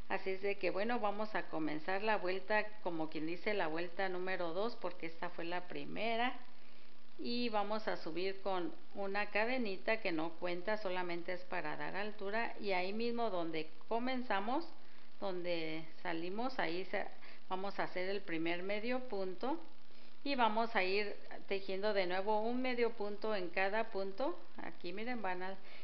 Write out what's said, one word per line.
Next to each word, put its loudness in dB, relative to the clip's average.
Así 0
es 0
de 2
que 2
bueno, 2
vamos 0
a 0
comenzar 0
la 4
vuelta, 0
como 0
quien 0
dice, 0
la 2
vuelta 0
número 0
dos, 0
porque -2
esta -2
fue -2
la -2
primera. 0
Y 0
vamos 0
a 0
subir -2
con 0
una 0
cadenita 2
que 0
no 2
cuenta, 0
solamente 0
es -2
para -2
dar -2
altura. -2
Y 0
ahí 0
mismo 0
donde 0
comenzamos, 0
donde 0
salimos, 0
ahí 0
se, 0
vamos 0
a 2
hacer 0
el 0
primer 0
medio 0
punto. 0
Y 0
vamos 4
a 4
ir 2
tejiendo 0
de 4
nuevo 2
un 2
medio 2
punto 0
en 0
cada 2
punto. 0
Aquí -2
miren, -2
van 0
a, -2